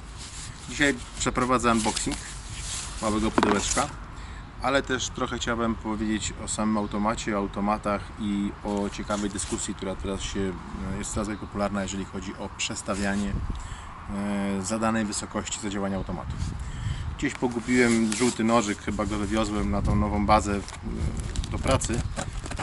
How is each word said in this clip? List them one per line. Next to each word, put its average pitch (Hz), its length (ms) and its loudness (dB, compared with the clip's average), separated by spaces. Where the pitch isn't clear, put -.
Dzisiaj 139 240 4
przeprowadzę 123 540 4
unboxing 107 440 2
małego 107 280 2
pudełeczka, 107 560 4
ale 135 200 4
też 131 260 0
trochę 123 300 -2
chciałbym 113 360 0
powiedzieć 107 580 0
o 101 40 -6
samym 107 280 2
automacie, 107 600 0
o - 20 2
automatach 101 600 0
i 101 300 0
o 101 260 0
ciekawej 104 400 -2
dyskusji, - 440 -4
która 95 220 -4
teraz 95 240 -4
się, 98 320 -2
e, 98 40 -4
jest 101 120 -4
coraz 107 180 0
bardziej 104 180 -4
popularna, 101 360 0
jeżeli 95 220 -4
chodzi 92 300 -6
o 101 220 -8
przestawianie, 101 760 0
e, 95 40 -2
zadanej 110 420 2
wysokości 104 560 -4
zadziałania 98 360 -2
automatu. 85 360 -4
Gdzieś 143 160 0
pogubiłem 117 760 4
żółty 110 320 2
nożyk, 110 380 4
chyba 104 240 0
go 104 120 0
wywiozłem 104 520 2
na 101 120 2
tą 101 140 4
nową 104 300 4
bazę, 104 300 6
e, - 960 -4
do - 80 -2
pracy. 127 420 2